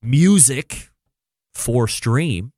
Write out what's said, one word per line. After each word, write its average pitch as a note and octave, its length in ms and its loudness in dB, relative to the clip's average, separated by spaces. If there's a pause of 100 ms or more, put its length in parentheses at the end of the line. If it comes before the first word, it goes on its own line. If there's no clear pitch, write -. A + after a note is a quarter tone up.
music C#3+ 880 0 (640)
for A#2 340 -2
stream. A#2+ 680 -2